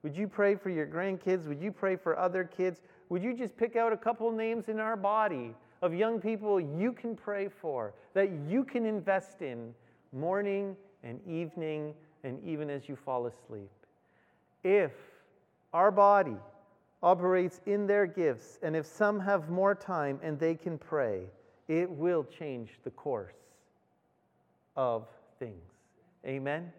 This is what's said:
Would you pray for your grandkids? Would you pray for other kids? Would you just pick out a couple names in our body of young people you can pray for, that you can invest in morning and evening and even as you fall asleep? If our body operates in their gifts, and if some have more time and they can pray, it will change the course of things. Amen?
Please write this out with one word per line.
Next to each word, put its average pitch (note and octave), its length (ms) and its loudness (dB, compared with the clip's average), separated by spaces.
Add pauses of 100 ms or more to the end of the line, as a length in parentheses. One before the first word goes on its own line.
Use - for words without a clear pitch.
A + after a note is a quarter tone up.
Would D3 120 -6
you G3+ 120 -2
pray G3+ 280 4
for G3 140 -6
your D#3 180 -2
grandkids? F3+ 600 -2
Would D3 140 -6
you G3+ 100 -4
pray F#3+ 240 0
for E3+ 220 0
other F3+ 260 0
kids? F3+ 380 -2 (280)
Would F3 120 -2
you A#3+ 120 -2
just A#3 240 -6
pick A#3 180 0
out A3+ 160 4
a G#3+ 60 0
couple A3+ 340 0
names A3+ 380 -2
in A3 100 -2
our A3 160 0
body G3 580 0 (280)
of E3+ 120 2
young G#3+ 280 0
people G#3 380 0
you F3 340 -2
can A3+ 220 -6
pray G3+ 340 -6
for, B2+ 440 -6 (200)
that G3 180 4
you E3 320 -2
can A#3+ 220 -2
invest G3 560 -2
in A#2 340 -8 (380)
morning G3 640 -2 (260)
and A#2+ 240 -12
evening D#3 680 -6 (300)
and C3 200 -8
even D3+ 260 -6
as C#3 180 -8
you C#3 80 -8
fall B2 320 -4
asleep? G#2 420 -12 (920)
If F#3+ 300 4 (800)
our F#3 180 6
body G3 460 6 (680)
operates F3+ 640 4
in G3+ 220 0
their G3+ 180 6
gifts, D#3 560 -2
and D#3+ 140 -2
if D#3 100 0
some G#3 340 2
have F#3 300 0
more F#3+ 260 2
time D3+ 480 -4
and D#3 160 -4
they E3 160 2
can E3 220 -6
pray, A2+ 460 -2 (440)
it E3+ 220 0
will E3 340 0
change B2+ 600 -10
the C3 80 -8
course A2 420 -6 (1400)
of A#2 320 0 (300)
things. F#2+ 340 -12 (540)
Amen? C#3+ 540 -4